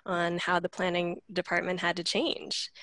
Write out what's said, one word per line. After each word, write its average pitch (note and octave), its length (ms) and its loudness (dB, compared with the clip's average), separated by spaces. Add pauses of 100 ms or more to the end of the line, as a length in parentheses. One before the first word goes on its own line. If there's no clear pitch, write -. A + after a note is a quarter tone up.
on F3 320 0
how F3+ 220 2
the F3+ 100 2
planning F3 500 0 (140)
department F3+ 460 0
had F3 180 2
to F3 60 -2
change - 680 -2 (140)